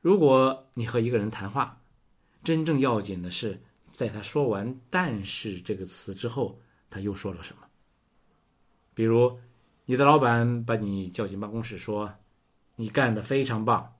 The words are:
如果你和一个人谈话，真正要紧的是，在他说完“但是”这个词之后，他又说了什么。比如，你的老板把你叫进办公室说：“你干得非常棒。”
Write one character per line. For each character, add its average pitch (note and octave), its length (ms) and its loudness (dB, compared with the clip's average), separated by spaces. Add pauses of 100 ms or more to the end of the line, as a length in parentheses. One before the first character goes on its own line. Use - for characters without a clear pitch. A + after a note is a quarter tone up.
如 F#3+ 180 6
果 C3 560 6
你 A#2 100 -4
和 A#2 140 -2
一 A#2 120 0
个 A#2+ 60 0
人 G#2+ 140 0
谈 G2 180 -10
话， B2 320 -4 (600)
真 D#3+ 220 0
正 D3+ 160 2
要 A#2+ 200 2
紧 F#2+ 220 -8
的 F2 80 -8
是， G2 320 -8 (240)
在 - 220 -4
他 G#2 120 -8
说 C#3 280 -2
完 A2 320 -4 (100)
“但 C#3 340 -2
是” F#2+ 360 -8
这 G2+ 160 -6
个 F#2+ 80 -10
词 F#2 300 -12
之 A#2+ 120 -8
后， A2+ 340 -4 (300)
他 - 80 -12
又 G2 160 -4
说 G2 180 -8
了 E2+ 100 -14
什 - 140 -16
么。 - 60 -20 (1300)
比 A2+ 80 -2
如， A#2+ 360 4 (460)
你 B2 120 0
的 C#3 80 4
老 D3 140 8
板 A#2 460 2
把 A#2 120 0
你 G2 340 -4
叫 G#2 160 -4
进 G2 140 -8
办 G#2 100 -8
公 A2+ 120 -6
室 G#2 160 -10
说 G#2 360 -6 (640)
：“你 A2+ 120 -8
干 A#2+ 260 2
得 G#2 60 -4
非 C3+ 220 0
常 A2+ 220 -2
棒。” A2 360 0